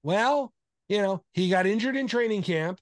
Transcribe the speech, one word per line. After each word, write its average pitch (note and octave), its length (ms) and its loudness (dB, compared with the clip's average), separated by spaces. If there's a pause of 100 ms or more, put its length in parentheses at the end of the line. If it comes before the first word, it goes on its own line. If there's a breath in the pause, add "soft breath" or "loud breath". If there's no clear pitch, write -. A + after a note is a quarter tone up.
Well, A#3 500 0 (380)
you G3+ 120 0
know, F#3+ 300 -2
he F3+ 180 0
got F#3 160 4
injured A3+ 300 0
in C4+ 120 -2
training A3 360 0
camp E3+ 380 -2